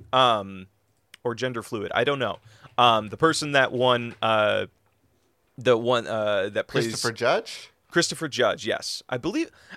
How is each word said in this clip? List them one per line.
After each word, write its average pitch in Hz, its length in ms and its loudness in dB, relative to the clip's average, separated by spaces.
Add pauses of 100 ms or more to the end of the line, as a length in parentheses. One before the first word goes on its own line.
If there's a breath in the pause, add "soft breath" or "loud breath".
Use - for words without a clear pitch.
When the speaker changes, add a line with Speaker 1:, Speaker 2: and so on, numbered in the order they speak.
(120)
Speaker 1:
um, 101 560 2 (560)
or 120 100 -2
gender 120 300 -4
fluid. 101 320 -6
I 117 80 2
don't 143 160 0
know. 107 200 -2 (380 soft breath)
Um, 113 300 4
the 104 100 -12
person 156 360 0
that 135 180 4
won, 120 500 0
uh, 107 460 2 (920)
the 123 200 4
one, 117 300 0
uh, 104 460 0
that 104 140 -2
plays 123 200 -2
Speaker 2:
Christopher 113 260 -4
Judge? 143 560 -2 (200)
Speaker 1:
Christopher - 380 -2
Judge, 110 400 0
yes. - 400 -6
I 127 100 -6
believe, 208 320 -4 (280 loud breath)